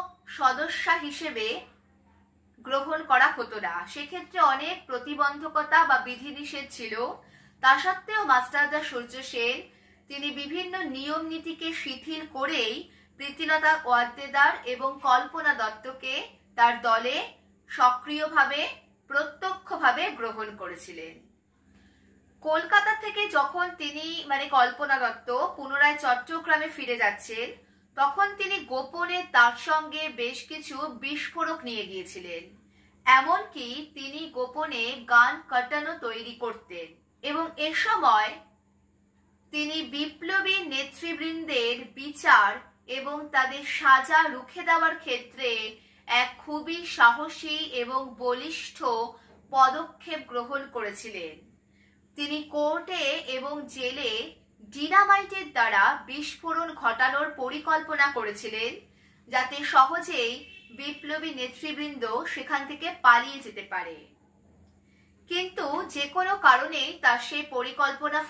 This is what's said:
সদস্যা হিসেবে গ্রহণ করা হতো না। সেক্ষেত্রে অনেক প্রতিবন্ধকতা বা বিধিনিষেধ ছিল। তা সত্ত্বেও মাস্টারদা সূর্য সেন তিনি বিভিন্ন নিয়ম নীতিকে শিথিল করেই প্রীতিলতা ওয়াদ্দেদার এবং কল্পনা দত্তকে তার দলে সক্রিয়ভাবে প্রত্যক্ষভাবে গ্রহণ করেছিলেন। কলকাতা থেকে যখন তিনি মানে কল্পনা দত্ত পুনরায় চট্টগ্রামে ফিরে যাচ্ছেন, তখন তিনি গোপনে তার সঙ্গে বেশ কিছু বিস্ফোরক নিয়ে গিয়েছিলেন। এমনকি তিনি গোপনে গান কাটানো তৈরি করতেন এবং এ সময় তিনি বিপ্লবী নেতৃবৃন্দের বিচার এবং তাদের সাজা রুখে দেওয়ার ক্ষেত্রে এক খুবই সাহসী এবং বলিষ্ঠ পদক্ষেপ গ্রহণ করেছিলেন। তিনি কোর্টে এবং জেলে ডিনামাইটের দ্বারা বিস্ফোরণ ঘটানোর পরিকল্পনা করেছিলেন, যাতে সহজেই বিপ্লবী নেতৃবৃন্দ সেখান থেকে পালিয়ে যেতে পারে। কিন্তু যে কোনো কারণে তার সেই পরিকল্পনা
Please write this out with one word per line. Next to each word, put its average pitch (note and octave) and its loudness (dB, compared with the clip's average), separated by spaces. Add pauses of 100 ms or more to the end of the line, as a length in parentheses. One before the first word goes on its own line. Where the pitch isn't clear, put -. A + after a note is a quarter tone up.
(380)
সদস্যা D4+ 0 (120)
হিসেবে C#4+ -6 (1200)
গ্রহণ C#4 -2 (120)
করা C4+ 8
হতো A3+ -8
না। E3+ -4 (200)
সেক্ষেত্রে D#4+ -8 (140)
অনেক D4+ -4 (140)
প্রতিবন্ধকতা D4 0 (100)
বা C#4 6 (100)
বিধিনিষেধ C4+ -10 (120)
ছিল। A3 -8 (720)
তা C4 10 (120)
সত্ত্বেও F#4 0 (100)
মাস্টারদা C#4+ 2
সূর্য A#3+ -8 (180)
সেন B3 -2 (520)
তিনি C#4+ -8 (120)
বিভিন্ন F4 -6 (220)
নিয়ম D4 -4 (100)
নীতিকে E4 -8 (120)
শিথিল D4+ -8 (140)
করেই C4+ -2 (440)
প্রীতিলতা D#4 2 (140)
ওয়াদ্দেদার C4+ 2 (200)
এবং C4 -2 (180)
কল্পনা C#4+ 4 (100)
দত্তকে B3+ -6 (440)
তার A#3+ 8 (140)
দলে A#3 2 (640)
সক্রিয়ভাবে C#4+ 4 (480)
প্রত্যক্ষভাবে D4+ -2 (160)
গ্রহণ A3 -6 (140)
করেছিলেন। E3 -14 (1300)
কলকাতা G4+ 4 (100)
থেকে G#4 -2 (140)
যখন D#4+ 0 (160)
তিনি D4 -8 (260)
মানে C#4 -2 (120)
কল্পনা C#4 2
দত্ত A3+ -4 (280)
পুনরায় C#4+ 2
চট্টগ্রামে D#4 0
ফিরে B3 -4
যাচ্ছেন, A3 -2 (500)
তখন C#4+ 2 (120)
তিনি G4 -2 (140)
গোপনে E4+ -4 (160)
তার A#3+ 6 (120)
সঙ্গে D#4 0 (180)
বেশ B3 -6 (120)
কিছু D4+ -12 (280)
বিস্ফোরক D#4+ -6
নিয়ে A3 -6
গিয়েছিলেন। F3+ -12 (640)
এমনকি C#4 6 (280)
তিনি C#4 -10 (160)
গোপনে B3+ -4 (280)
গান A#3+ 8 (180)
কাটানো D4 -2 (120)
তৈরি A#3 -8 (100)
করতেন F3+ -8 (420)
এবং D#4 -2 (220)
এ - -2 (160)
সময় B3+ 4 (1200)
তিনি D4+ -4 (180)
বিপ্লবী F#4+ -2 (160)
নেতৃবৃন্দের C#4+ -4 (200)
বিচার C4 4 (480)
এবং C#4+ -6 (180)
তাদের C4+ 0 (140)
সাজা D4 6 (160)
রুখে B3+ -12
দেওয়ার D#4+ 4
ক্ষেত্রে B3 -4 (720)
এক B3+ 0 (140)
খুবই D#4 -6 (180)
সাহসী D4+ 2 (260)
এবং C4 -2 (220)
বলিষ্ঠ C4+ -4 (720)
পদক্ষেপ C#4 2 (120)
গ্রহণ C4+ -4 (140)
করেছিলেন। G3+ -8 (800)
তিনি D4 -4 (180)
কোর্টে D#4 0 (340)
এবং C#4 -8 (220)
জেলে B3+ -4 (640)
ডিনামাইটের F#4+ 4
দ্বারা G#3 4 (260)
বিস্ফোরণ D#4+ -6 (120)
ঘটানোর C4 2 (140)
পরিকল্পনা D4+ 0 (100)
করেছিলেন, A3 -6 (640)
যাতে C4 0 (160)
সহজেই C#4 4 (400)
বিপ্লবী D4 -8 (100)
নেতৃবৃন্দ D4 -8 (300)
সেখান C#4 -4
থেকে D4 -8 (180)
পালিয়ে C4 6
যেতে G#3 -12
পারে। E3 -6 (1300)
কিন্তু F4+ -4 (300)
যে C#4+ -4 (100)
কোনো F#4 2 (140)
কারণে C#4 6 (220)
তার A#3+ 6
সেই D4 -4 (100)
পরিকল্পনা C#4+ 0 (100)